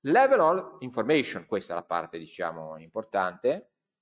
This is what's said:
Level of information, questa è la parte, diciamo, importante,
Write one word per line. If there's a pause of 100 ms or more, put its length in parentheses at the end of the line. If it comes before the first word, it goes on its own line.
Level
of
information,
questa
è
la
parte,
diciamo,
importante, (320)